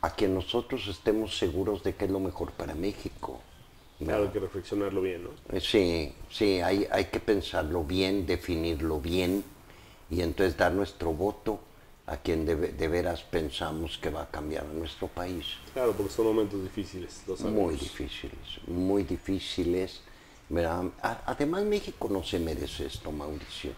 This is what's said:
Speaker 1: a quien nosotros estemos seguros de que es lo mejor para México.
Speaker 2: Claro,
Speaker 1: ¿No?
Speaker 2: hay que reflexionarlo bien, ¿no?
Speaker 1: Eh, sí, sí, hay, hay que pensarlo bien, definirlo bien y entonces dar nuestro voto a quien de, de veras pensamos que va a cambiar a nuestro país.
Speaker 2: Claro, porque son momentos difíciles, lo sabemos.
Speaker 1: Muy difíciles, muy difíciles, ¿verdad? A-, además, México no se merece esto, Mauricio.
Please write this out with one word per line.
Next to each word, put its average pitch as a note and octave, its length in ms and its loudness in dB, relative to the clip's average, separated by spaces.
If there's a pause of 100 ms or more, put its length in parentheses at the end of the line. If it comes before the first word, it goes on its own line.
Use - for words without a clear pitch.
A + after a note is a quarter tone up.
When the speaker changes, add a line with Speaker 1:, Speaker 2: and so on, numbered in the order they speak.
Speaker 1:
a E2 120 2
quien F#2+ 200 4
nosotros A2+ 540 0
estemos G#2+ 500 2
seguros G2+ 460 2
de F#2 120 0
que G#2 100 0
es F#2+ 60 2
lo F#2+ 80 0
mejor F2+ 320 -2
para - 240 -6
México. - 640 -4 (580)
Speaker 2:
Claro, D#2+ 220 0
Speaker 1:
¿No? G#2 60 6
Speaker 2:
hay F#2+ 60 -4
que G#2 60 0
reflexionarlo G2 640 -2
bien, F2+ 220 -2
¿no? - 60 -10 (260)
Speaker 1:
Eh, F#2 60 0
sí, E2+ 520 4 (160)
sí, G2 320 4
hay, F#2+ 300 4
hay G2 140 4
que - 160 -2
pensarlo F2 640 2
bien, F#2 420 2
definirlo E2 760 0
bien F2+ 440 2 (680)
y E2+ 120 0
entonces E2+ 360 4
dar F2 160 6
nuestro F2+ 400 0
voto G2+ 460 0 (460)
a - 120 -6
quien D#2+ 280 0
de, D#2+ 120 2
de E2 320 0
veras E2+ 320 0
pensamos D#2 760 -2
que D#2+ 120 -2
va D#2 140 -4
a D#2 60 -10
cambiar D2+ 360 -4
a D2+ 80 -10
nuestro D#2+ 340 -6
país. F2+ 380 -6 (280)
Speaker 2:
Claro, B2 200 4
porque G2 180 0
son A2+ 140 4
momentos G#2+ 360 2
difíciles, F#2 640 -8
lo F#2 120 -4
sabemos. G2+ 260 2
Speaker 1:
Muy E2 120 2
difíciles, - 600 -6 (300)
muy F#2+ 360 2
difíciles, F#2 1000 0 (480)
¿verdad? E2+ 340 2 (180)
A-, A2+ 260 -2
además, D#3 360 0
México G#3 480 -2
no F#2+ 140 2
se F#2 140 0
merece D2 480 -2
esto, - 220 -8
Mauricio. D2 680 -6